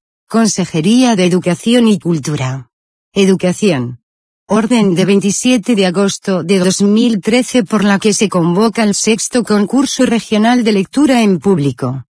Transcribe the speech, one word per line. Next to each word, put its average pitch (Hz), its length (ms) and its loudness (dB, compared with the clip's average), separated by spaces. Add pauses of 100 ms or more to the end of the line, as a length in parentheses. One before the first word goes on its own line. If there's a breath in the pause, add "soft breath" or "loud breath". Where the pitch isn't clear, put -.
(280)
Consejería 214 880 0
de 180 100 2
Educación 185 640 2
y 202 120 2
Cultura. 135 720 -4 (440)
Educación. 180 880 0 (480)
Orden 214 440 2
de 180 120 0
veintisiete 202 680 0
de 196 120 2
agosto 190 580 -2
de 190 160 0
dos 185 220 0
mil 214 400 2
trece 247 420 0
por 202 220 -2
la 202 120 2
que 208 160 0
se - 140 0
convoca 185 560 0
el 208 100 0
sexto - 520 -2
concurso 220 600 0
regional 226 600 0
de 220 80 2
lectura 247 480 0
en 190 180 2
público. 135 640 -2 (120)